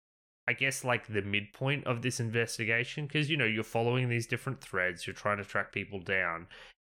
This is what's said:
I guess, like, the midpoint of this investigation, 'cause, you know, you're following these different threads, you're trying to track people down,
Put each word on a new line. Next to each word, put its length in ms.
I 60
guess, 320
like, 220
the 160
midpoint 640
of 160
this 180
investigation, 880
'cause, 220
you 60
know, 100
you're 180
following 440
these 180
different 340
threads, 460
you're 80
trying 240
to 60
track 280
people 280
down, 460